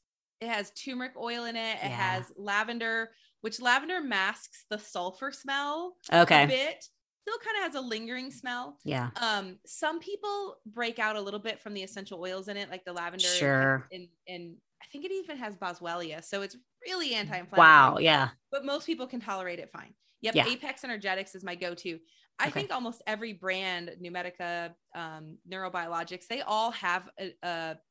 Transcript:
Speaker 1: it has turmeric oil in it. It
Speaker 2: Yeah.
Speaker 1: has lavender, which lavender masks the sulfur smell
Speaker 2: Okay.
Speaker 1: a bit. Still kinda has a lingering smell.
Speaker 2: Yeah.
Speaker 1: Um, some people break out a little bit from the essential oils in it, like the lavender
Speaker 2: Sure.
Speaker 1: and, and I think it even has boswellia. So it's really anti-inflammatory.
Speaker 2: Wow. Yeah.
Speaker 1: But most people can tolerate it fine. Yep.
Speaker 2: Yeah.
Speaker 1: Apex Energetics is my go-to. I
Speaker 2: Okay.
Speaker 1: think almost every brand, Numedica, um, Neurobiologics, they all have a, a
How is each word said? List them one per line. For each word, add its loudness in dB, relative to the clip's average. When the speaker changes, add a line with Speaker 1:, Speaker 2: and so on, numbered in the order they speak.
Speaker 1:
it -8
has -4
turmeric -8
oil -6
in -6
it. -4
It -6
Speaker 2:
Yeah. -
Speaker 1:
has -2
lavender, -2
which -6
lavender 2
masks -2
the -4
sulfur -8
smell -6
Speaker 2:
Okay. 10
Speaker 1:
a 6
bit. -2
Still -4
kinda -4
has -4
a -4
lingering -6
smell. -10
Speaker 2:
Yeah. -2
Speaker 1:
Um, -2
some -4
people -8
break -6
out 0
a -4
little -6
bit -6
from -12
the -6
essential -12
oils -6
in -8
it, -8
like -12
the -10
lavender -2
Speaker 2:
Sure. 4
Speaker 1:
and, -12
and -12
I -20
think -10
it -8
even -6
has -8
boswellia. -6
So -4
it's -10
really -2
anti-inflammatory. -2
Speaker 2:
Wow. 12
Yeah. 6
Speaker 1:
But -4
most -4
people -4
can -8
tolerate -6
it -14
fine. -16
Yep. -2
Speaker 2:
Yeah. 8
Speaker 1:
Apex -4
Energetics -4
is -14
my -6
go-to. -6
I 2
Speaker 2:
Okay. -2
Speaker 1:
think -4
almost -4
every -4
brand, -4
Numedica, -6
um, -12
Neurobiologics, -6
they -4
all 0
have -2
a, -10
a -6